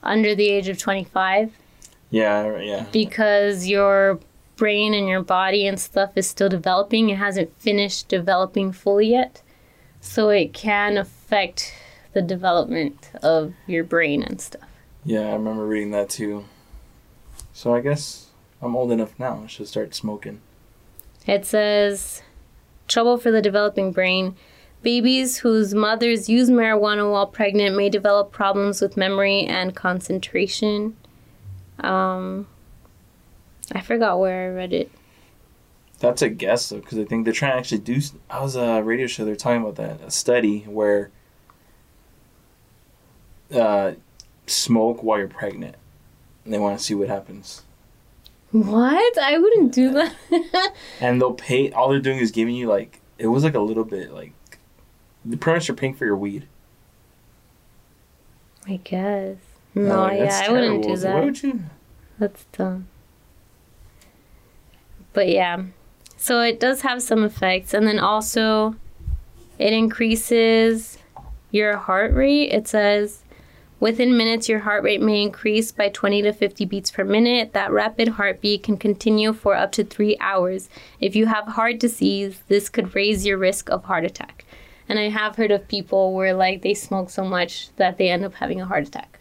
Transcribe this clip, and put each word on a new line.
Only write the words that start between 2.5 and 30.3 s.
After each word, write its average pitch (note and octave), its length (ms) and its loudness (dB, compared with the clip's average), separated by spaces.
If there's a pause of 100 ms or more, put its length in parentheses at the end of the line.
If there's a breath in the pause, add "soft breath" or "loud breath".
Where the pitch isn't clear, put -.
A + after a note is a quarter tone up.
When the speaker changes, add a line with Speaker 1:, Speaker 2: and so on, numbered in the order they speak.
Speaker 2:
yeah. G#2 340 -6
Speaker 1:
Because G#3 720 2
your G3 520 4 (380)
brain G#3 380 0
and G3+ 140 0
your F#3 140 0
body F#3+ 440 0
and G3 140 -2
stuff G3 360 -2
is F#3+ 100 -2
still - 220 0
developing. G3 640 2
It G3 80 -2
hasn't G3 400 -2
finished G3+ 500 -2
developing F#3+ 640 0
fully G3+ 360 2
yet. B3+ 340 0 (600 soft breath)
So G#3+ 260 0
it G3+ 240 2
can G#3 460 -2
affect - 760 -4 (400 loud breath)
the G3 100 0
development E3+ 880 -2 (120)
of D#3+ 320 2 (120)
your E3+ 180 -2
brain E3 380 0
and - 180 -10
stuff. - 280 -18 (360 soft breath)
Speaker 2:
Yeah, G#2+ 260 -2
I - 20 -4
remember A2 340 -4
reading G#2+ 260 -4
that G2+ 180 -2
too. G#2 340 -8 (1080 soft breath)
So A#2+ 220 -2
I A#2+ 60 0
guess C#3+ 460 -6 (360)
I'm A#2+ 140 -4
old B2 160 0
enough A2+ 260 -4
now. A#2+ 260 -6
I - 20 -20
should A2 200 -16
start - 280 -8
smoking. G#2+ 460 -10 (840)
Speaker 1:
It G3+ 180 0
says, G#3 800 0 (680 soft breath)
"Trouble A#3+ 300 2
for A#3+ 120 0
the A3 120 4
developing G3+ 500 0
brain. F#3 440 0 (460 soft breath)
Babies B3 560 2
whose A3 360 2
mothers A3 540 0
use A#3+ 220 6
marijuana G#3 600 4
while G3+ 160 2
pregnant G3+ 500 0
may G3+ 140 2
develop G3+ 400 2
problems G3+ 500 0
with G3 160 -2
memory G3 480 2
and F#3 300 -4
concentration." F#3+ 1200 -4 (840 soft breath)